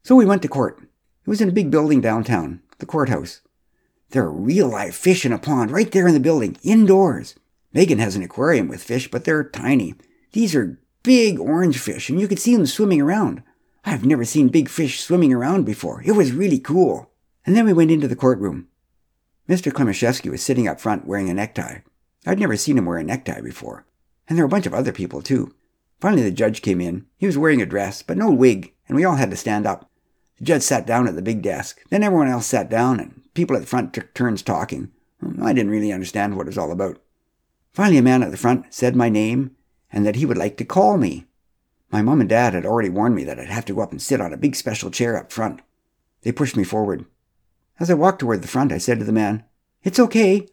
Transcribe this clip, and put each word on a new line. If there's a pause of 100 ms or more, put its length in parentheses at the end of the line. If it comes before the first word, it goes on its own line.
So
we
went
to
court. (460)
It
was
in
a
big
building
downtown, (160)
the
courthouse. (720)
There
are
real
live
fish
in
a
pond
right
there
in
the
building,
indoors. (400)
Megan
has
an
aquarium
with
fish,
but
they're
tiny. (380)
These
are (220)
big
orange
fish,
and
you
could
see
them
swimming
around. (420)
I've
never
seen
big
fish
swimming
around
before.
It
was
really
cool. (340)
And
then
we
went
into
the
courtroom. (800)
Mister
Klimaszewski
was
sitting
up
front
wearing
a
necktie. (440)
I'd
never
seen
him
wear
a
necktie
before. (420)
And
there
were
a
bunch
of
other
people,
too. (460)
Finally,
the
judge
came
in. (140)
He
was
wearing
a
dress,
but
no
wig, (160)
and
we
all
had
to
stand
up. (540)
The
judge
sat
down
at
the
big
desk. (100)
Then
everyone
else
sat
down,
and (120)
people
at
the
front
took
turns
talking. (500)
I
didn't
really
understand
what
it
was
all
about. (720)
Finally,
a
man
at
the
front
said
my
name (340)
and
that
he
would
like
to
call
me. (640)
My
mom
and
dad
had
already
warned
me
that
I'd
have
to
go
up
and
sit
on
a
big
special
chair
up
front. (640)
They
pushed
me
forward. (760)
As
I
walked
toward
the
front,
I
said
to
the
man, (400)
"It's
okay,